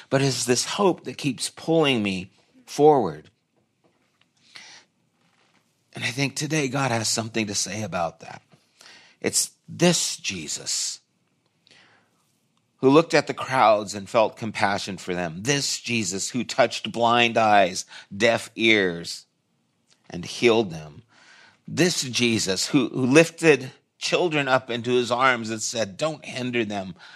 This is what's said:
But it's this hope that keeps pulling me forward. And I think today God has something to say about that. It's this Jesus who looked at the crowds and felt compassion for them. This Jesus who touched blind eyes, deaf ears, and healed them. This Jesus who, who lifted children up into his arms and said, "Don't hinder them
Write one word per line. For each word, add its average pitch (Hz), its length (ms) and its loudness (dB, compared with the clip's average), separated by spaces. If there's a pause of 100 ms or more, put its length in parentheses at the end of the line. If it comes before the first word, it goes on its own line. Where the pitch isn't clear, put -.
(100)
But 135 100 2
it's 123 240 0
this 120 200 2
hope 127 400 0
that 123 120 -10
keeps - 320 -6
pulling 143 540 2
me 95 300 -4 (340)
forward. 120 640 2 (2750)
And 117 80 -12
I 117 60 -4
think 131 260 -4
today 151 320 -4
God 135 240 -2
has 113 160 -2
something 113 400 -2
to 101 80 -6
say 107 300 -6
about 85 340 -6
that. - 240 -18 (800)
It's - 320 -2 (160)
this 165 480 0
Jesus - 840 -8 (1800)
who 135 140 4
looked 160 240 6
at 147 140 2
the 127 60 -4
crowds 107 600 2
and 98 140 -10
felt 110 280 2
compassion 101 600 -4
for 90 180 -6
them. 87 300 -6
This 143 340 -2
Jesus 101 520 -6
who 120 120 -4
touched - 480 -2
blind 117 480 2
eyes, 101 460 4 (300)
deaf 117 420 0
ears, 95 680 0 (840)
and 87 140 -10
healed 110 480 2
them. 78 320 -16 (640)
This 117 340 0
Jesus 113 640 -2
who, 131 220 2
who 127 180 -2
lifted 143 640 4 (280)
children 151 500 0
up 127 200 2
into 120 260 -4
his 120 180 2
arms 120 360 2
and 110 140 -6
said, 101 340 -6
"Don't 151 280 -6
hinder 123 400 -4
them 98 320 -8 (200)